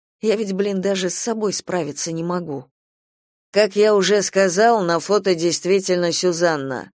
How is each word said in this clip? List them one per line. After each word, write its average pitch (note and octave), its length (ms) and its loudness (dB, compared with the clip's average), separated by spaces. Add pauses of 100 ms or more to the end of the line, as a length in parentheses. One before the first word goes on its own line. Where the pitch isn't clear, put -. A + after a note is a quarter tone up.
(200)
"Я G#3+ 140 0
ведь, G#3 180 -4
блин, G3 280 -2
даже F#3+ 300 -2
с - 40 -2
собой G#3+ 380 -2
справиться E3 580 -6
не E3 140 -6
могу". E3 400 -6 (880)
Как G3 240 2
я G#3+ 180 4
уже G3 280 2
сказал, G3 600 2
на E3+ 180 0
фото G3 340 0
действительно F3 800 0
Сюзанна, D#3+ 880 -2